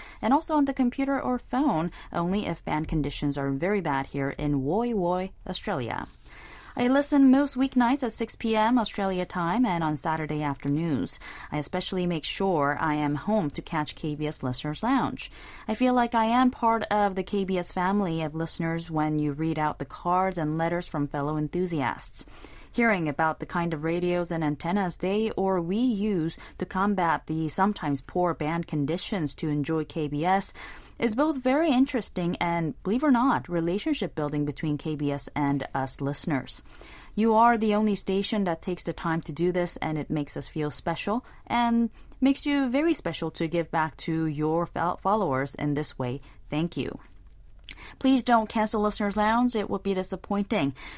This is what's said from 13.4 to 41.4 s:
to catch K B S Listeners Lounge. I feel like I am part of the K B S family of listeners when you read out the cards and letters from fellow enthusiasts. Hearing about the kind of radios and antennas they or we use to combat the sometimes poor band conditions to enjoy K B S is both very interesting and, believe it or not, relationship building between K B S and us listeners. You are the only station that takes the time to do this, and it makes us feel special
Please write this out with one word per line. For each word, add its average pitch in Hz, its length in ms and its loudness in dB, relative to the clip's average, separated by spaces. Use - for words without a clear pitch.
to 165 120 -6
catch 151 340 -4
K 151 200 -6
B 151 120 -4
S - 160 -6
Listeners 143 380 -4
Lounge. 233 480 0
I 220 60 -2
feel 254 200 4
like 240 220 2
I 226 100 4
am 247 260 6
part 226 320 2
of 202 320 2
the 190 80 -2
K 196 200 0
B 185 140 0
S 175 160 -4
family 185 480 2
of 151 120 -4
listeners 165 560 -2
when 156 300 0
you 147 140 0
read 160 260 -2
out 151 200 0
the - 40 -4
cards 180 540 0
and 156 200 -2
letters 170 300 0
from 143 200 -2
fellow 147 280 -2
enthusiasts. 151 920 -2
Hearing 202 380 2
about 156 300 0
the 156 80 -6
kind 170 260 -2
of 151 100 -4
radios 175 480 0
and 165 120 0
antennas 170 540 0
they 208 340 0
or 190 280 0
we 175 200 0
use 202 580 0
to 180 60 -2
combat 185 600 0
the 160 240 -2
sometimes 180 500 0
poor 175 340 0
band 165 340 -2
conditions 156 680 -2
to 160 140 -4
enjoy 151 340 0
K 151 240 -4
B 147 160 -2
S 190 300 2
is 214 160 0
both 294 220 2
very 285 340 2
interesting 240 720 0
and, 170 320 0
believe 233 200 2
it 311 40 4
or 285 40 6
not, 240 360 2
relationship 175 680 -2
building 147 280 -2
between 147 340 -2
K 156 200 -6
B 143 160 0
S - 200 -6
and 143 400 0
us 131 280 -4
listeners. 143 600 -4
You 220 200 4
are 233 220 8
the 208 160 2
only 214 220 4
station 196 480 0
that 165 180 0
takes 180 220 -4
the 170 80 -2
time 165 300 -2
to - 100 -10
do 170 220 0
this, 175 240 0
and 156 200 -2
it 147 120 -6
makes 147 260 -4
us 139 140 -6
feel 147 200 -2
special 196 560 -2